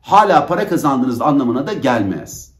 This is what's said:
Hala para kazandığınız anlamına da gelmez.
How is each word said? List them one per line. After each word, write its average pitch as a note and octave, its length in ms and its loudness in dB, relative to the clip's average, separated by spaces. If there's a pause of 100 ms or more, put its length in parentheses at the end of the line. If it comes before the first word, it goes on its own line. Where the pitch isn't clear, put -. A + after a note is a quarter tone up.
Hala F#3 460 4
para F#3 220 -2
kazandığınız C3 520 0
anlamına C3+ 460 0
da G#3+ 60 -4
gelmez. A#2 880 -4